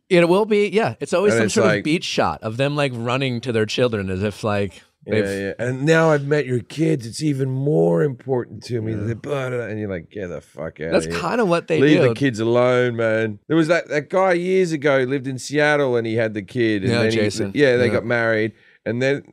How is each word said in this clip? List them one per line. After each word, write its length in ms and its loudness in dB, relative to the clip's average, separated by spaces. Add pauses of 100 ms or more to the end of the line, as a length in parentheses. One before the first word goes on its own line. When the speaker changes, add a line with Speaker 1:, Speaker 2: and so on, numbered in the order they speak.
Speaker 1:
It 200 6
will 180 4
be, 220 2
yeah. 320 0
It's 120 -6
always 220 2
Speaker 2:
And 60 2
Speaker 1:
some 60 2
Speaker 2:
it's 80 -2
Speaker 1:
sort 120 4
Speaker 2:
like 120 2
Speaker 1:
of 60 -6
beach 200 0
shot 380 -2
of 140 -6
them, 200 -2
like, 180 0
running 480 -2
to 100 -6
their 140 2
children 440 0
as 120 -2
if, 200 -4
like, 400 -2 (240)
Speaker 2:
Yeah, 140 -2
Speaker 1:
they've 220 -2
Speaker 2:
yeah. 100 -4 (120)
And 220 -4
now 240 4
I've 160 0
met 200 0
your 140 -2
kids. 460 -2
It's 160 -10
even 280 -2
more 520 2
important 640 -4
to 180 -4
me. 100 -4
Speaker 1:
Yeah. 100 -4
Speaker 2:
They're 120 -2
blah, 360 -6
blah, 80 -4
blah. 100 -6
And 100 -6
you're 100 -4
like, 220 -8
"Get 160 -10
the 140 -10
fuck 400 -12
out 120 -6
Speaker 1:
That's 140 0
Speaker 2:
of 60 -6
here. 80 -4
Speaker 1:
kinda 240 -2
what 240 0
they 120 0
Speaker 2:
Leave 200 6
Speaker 1:
do. 80 6
Speaker 2:
the 80 0
kids 240 -2
alone, 560 2
man." 500 0
There 100 0
was 120 2
that, 220 0
that 200 -4
guy 220 2
years 400 0
ago 340 2
lived 220 -4
in 100 -6
Seattle 580 0
and 80 0
he 120 -2
had 180 0
the 80 -4
kid. 400 0
And 80 0
Speaker 1:
Yeah, 120 2
Speaker 2:
then 100 2
he, 40 0
Speaker 1:
Jason. 380 -2
Speaker 2:
yeah, 220 4
they 100 4
Speaker 1:
Yeah. 60 2
Speaker 2:
got 120 -2
married. 500 0 (320)
And 160 -2
then, 300 0